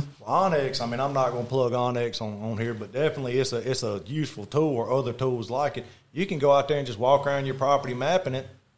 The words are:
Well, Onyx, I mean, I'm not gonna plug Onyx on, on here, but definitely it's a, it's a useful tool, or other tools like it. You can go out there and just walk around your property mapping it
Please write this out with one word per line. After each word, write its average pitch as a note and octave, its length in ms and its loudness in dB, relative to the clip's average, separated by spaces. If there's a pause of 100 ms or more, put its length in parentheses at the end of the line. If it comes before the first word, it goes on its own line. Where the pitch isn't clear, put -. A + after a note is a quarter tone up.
(200)
Well, G#2 80 -12
Onyx, C#3+ 540 2
I A#2 40 -2
mean, A#2+ 140 -4
I'm C#3 140 0
not C3 160 2
gonna A#2+ 140 -4
plug B2+ 280 2
Onyx B2 480 -2
on, G#2 220 -6
on A2 160 -4
here, A#2 160 -2
but G#2+ 180 -10
definitely C3+ 460 0
it's C3 160 2
a, A#2 40 -2 (120)
it's B2+ 120 -2
a G#2 220 -2
useful B2+ 400 -6
tool, D3 300 0
or A2+ 180 -2
other B2+ 220 0
tools B2 360 -2
like C#3 280 -2
it. - 80 -10 (260)
You F3 140 -2
can F#3+ 120 -4
go C#3+ 140 6
out C#3 160 4
there D3+ 100 2
and C3+ 80 -2
just A#2 120 -6
walk C#3 280 4
around C#3 200 0
your C3 80 -2
property C3+ 400 2
mapping C#3 400 0
it C3 120 -6 (320)